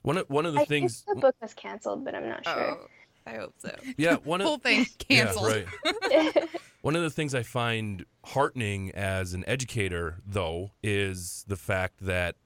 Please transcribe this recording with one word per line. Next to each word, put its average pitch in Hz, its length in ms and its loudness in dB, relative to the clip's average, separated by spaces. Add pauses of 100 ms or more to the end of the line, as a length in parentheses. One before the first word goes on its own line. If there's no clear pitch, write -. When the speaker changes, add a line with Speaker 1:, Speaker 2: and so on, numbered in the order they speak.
Speaker 1:
One 151 160 0
of, - 120 -4
one 151 160 2
of 165 80 0
the 196 60 4
Speaker 2:
I 196 40 6
think 143 200 2
Speaker 1:
things 117 180 -2
Speaker 2:
the 403 140 0
book 262 260 6
was 220 100 -12
canceled, 208 520 -8
but - 100 -6
I'm - 140 -6
not - 160 -8
sure. - 360 -2
Speaker 3:
Oh, - 60 -20 (400)
I 113 120 -12
hope - 200 -10
so. - 160 -10 (220)
Speaker 1:
Yeah, 160 260 4
one 175 180 -2
of 196 60 0
Speaker 4:
Whole 302 120 0
thing 233 280 4 (220)
Speaker 1:
Yeah, 233 160 8
Speaker 4:
canceled. 208 240 2
Speaker 1:
right. 311 1000 2 (160)
Speaker 2:
<laughs> - 180 -20
Speaker 1:
One 143 120 0
of 170 80 0
the 160 80 0
things 147 240 -2
I 120 80 0
find 110 640 -2 (200)
heartening 104 680 0
as 95 420 -2
an 92 140 -4
educator, 92 760 -2
though, 95 460 -2 (140)
is 98 640 -2
the 98 80 -2
fact 92 500 -2
that 90 400 0